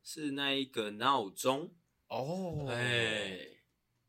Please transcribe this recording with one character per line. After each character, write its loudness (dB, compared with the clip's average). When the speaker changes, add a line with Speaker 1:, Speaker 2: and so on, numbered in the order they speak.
Speaker 1:
是 -6
那 0
一 0
个 -2
闹 2
钟。 0
Speaker 2:
哦。 -2
Speaker 1:
哎。 0